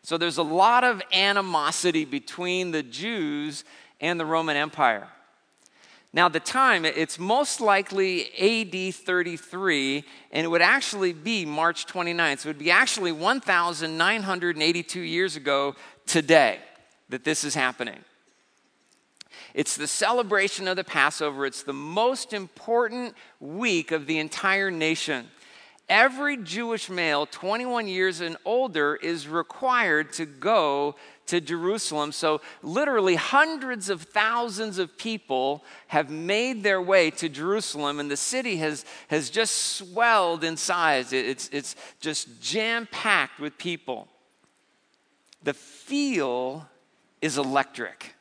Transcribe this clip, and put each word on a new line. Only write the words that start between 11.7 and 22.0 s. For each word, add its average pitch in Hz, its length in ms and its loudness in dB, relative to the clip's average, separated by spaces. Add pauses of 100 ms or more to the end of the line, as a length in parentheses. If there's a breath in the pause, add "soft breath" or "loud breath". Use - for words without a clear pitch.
twenty-ninth. 170 560 -2
So 151 80 -8
it - 60 -4
would 143 40 -12
be 156 120 0
actually 196 420 4
one 202 300 0
thousand 165 560 0
nine 202 240 2
hundred 175 340 -2
and 156 60 -2
eighty-two 170 380 0
years 165 360 -2
ago 139 400 0 (300 loud breath)
today 143 540 6 (500)
that 127 140 -8
this 151 200 0
is 143 100 -4
happening. 123 480 -2 (1500 loud breath)
It's - 240 -2
the 147 120 -4
celebration 202 800 0
of 185 80 0
the 185 80 -4
Passover. 143 600 0
It's 131 200 -6
the 139 100 -6
most 202 580 -2